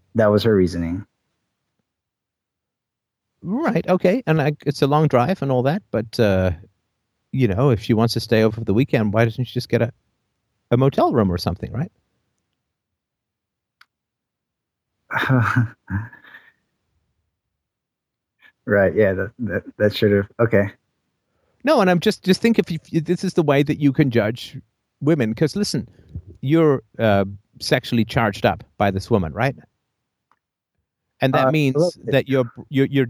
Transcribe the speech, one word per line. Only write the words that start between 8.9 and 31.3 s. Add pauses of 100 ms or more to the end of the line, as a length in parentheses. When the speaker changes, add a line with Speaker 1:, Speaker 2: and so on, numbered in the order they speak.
Speaker 2:
why
doesn't
she
just
get
a, (800)
a
motel
room
or
something,
right? (3250)
Speaker 1:
<laughs> (3000)
Right,
yeah,
that,
that, (140)
that
should
have, (120)
okay. (920)
Speaker 2:
No,
and
I'm
just,
just
think
if
you, (120)
if
this
is
the
way
that
you
can
judge (440)
women,
'cause
listen, (540)
you're, (160)
uh, (360)
sexually
charged
up (140)
by
this
woman,
right? (1700)
And